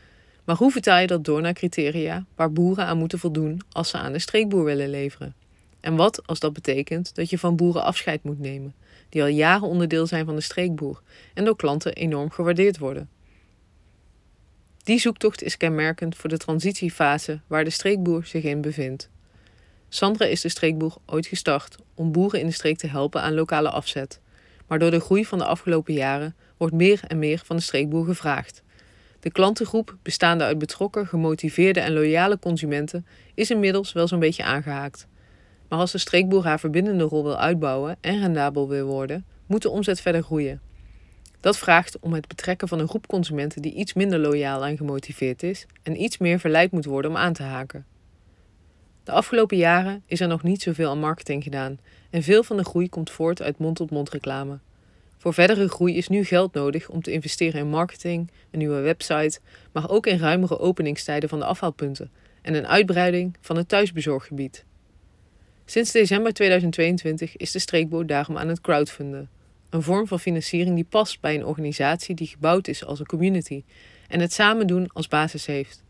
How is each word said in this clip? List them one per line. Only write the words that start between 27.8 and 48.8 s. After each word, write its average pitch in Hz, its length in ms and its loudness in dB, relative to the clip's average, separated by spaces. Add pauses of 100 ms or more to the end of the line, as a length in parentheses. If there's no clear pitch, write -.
gevraagd. 160 580 -4 (560)
De - 120 -4
klantengroep, 214 680 2
bestaande 170 420 2
uit 143 140 2
betrokken, 190 500 -4
gemotiveerde 165 720 2
en 160 140 0
loyale 165 460 4
consumenten, 160 640 -2 (280)
is 220 160 -2
inmiddels 196 440 2
wel 170 140 2
zo'n 175 120 0
beetje 165 240 2
aangehaakt. 139 640 -4 (600)
Maar 165 100 -2
als 180 120 2
de 196 60 -6
streekboer 185 460 4
haar 156 160 0
verbindende 175 440 0
rol 151 200 0
wil 147 140 -2
uitbouwen 151 640 0
en 196 180 -2
rendabel 143 500 0
wil 139 160 -2
worden, 135 400 -4 (200)
moet 214 160 0
de - 80 0
omzet 190 320 -2
verder 165 220 2
groeien. 139 380 -4 (800)
Dat - 180 2
vraagt 175 420 4
om 170 140 -4
het 156 140 -4
betrekken - 400 -6
van 170 120 -2
een 156 100 0
groep - 180 -6
consumenten 151 540 -4
die 151 120 -6
iets 196 200 -6
minder 190 260 2
loyaal 143 460 0
en 147 120 -4
gemotiveerd 135 640 -4
is 185 220 -6 (180)
en 160 180 -6
iets 226 160 -4
meer 175 220 2
verleid 170 320 4
moet 160 140 -2
worden 139 260 -2
om 165 60 -4
aan 175 160 0
te 147 100 -8
haken. 135 420 -10 (1160)